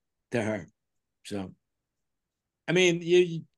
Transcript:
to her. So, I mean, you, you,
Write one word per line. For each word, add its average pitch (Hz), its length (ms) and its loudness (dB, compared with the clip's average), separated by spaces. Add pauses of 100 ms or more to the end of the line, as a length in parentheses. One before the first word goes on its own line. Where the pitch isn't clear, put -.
(320)
to 117 100 -2
her. 104 260 -6 (580)
So, 98 280 -10 (1120)
I 160 40 -4
mean, 175 320 2
you, 175 160 4
you, 170 220 0 (160)